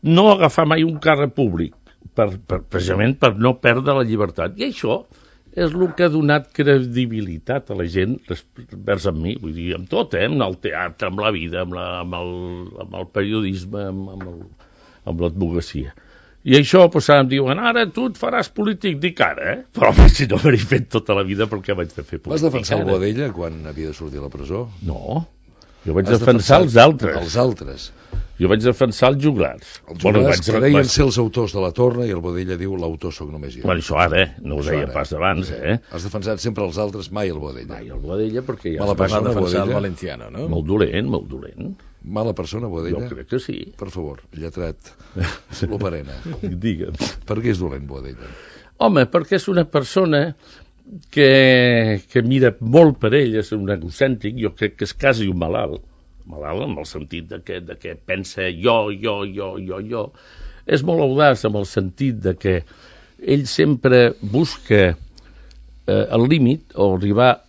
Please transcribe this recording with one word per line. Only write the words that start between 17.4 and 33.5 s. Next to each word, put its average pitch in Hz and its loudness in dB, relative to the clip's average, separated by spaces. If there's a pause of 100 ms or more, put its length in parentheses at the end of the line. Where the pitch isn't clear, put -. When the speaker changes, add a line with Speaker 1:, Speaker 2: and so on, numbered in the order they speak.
Speaker 1:
«Ara 233 2
tu 240 -4
et 214 -6
faràs - -2
polític», 202 -2
dic, 175 -4
«Ara, 82 0
eh?» 254 -16 (100)
Però, 107 4
home, 95 10
si 135 6
no 98 2
m'hagués 120 4
fet 127 0
tota 107 0
la 98 0
vida, 101 -2
per 107 -6
què 98 -4
vaig 87 -6
de - -14
fer - -12
política 156 -4
Speaker 2:
Vas 151 0
defensar 127 -2
el - -2
Speaker 1:
ara? 95 2
Speaker 2:
Boadella 107 -2
quan 82 -8
havia 78 -8
de 73 -12
sortir 71 -10
a 69 -10
la - -16
presó? 69 -8 (260)
Speaker 1:
No, 139 -6 (580)
jo 104 0
vaig 98 2
Speaker 2:
Has 120 4
Speaker 1:
defensar 120 6
Speaker 2:
defensat 165 2
Speaker 1:
els 117 6
altres. 120 2
Speaker 2:
Els 80 -6
altres. 85 -6 (500)
Speaker 1:
Jo 87 2
vaig 107 4
defensar 123 4
els 143 0
joglars. 110 0 (240)
Speaker 2:
Els 85 -14
Speaker 1:
Bueno, 101 4
Speaker 2:
joglars - 4
Speaker 1:
vaig 87 -4
Speaker 2:
que 107 2
Speaker 1:
re-, 113 2
Speaker 2:
deien 143 6
Speaker 1:
vaig 135 2
Speaker 2:
ser 147 4
els 113 -2
autors 113 0
de 101 -4
La 90 -2
Torna 120 2
i 101 -2
el 85 -6
Boadella 90 -4
diu, 95 -6
«L'autor 82 -6
sóc 73 -12
només 69 -12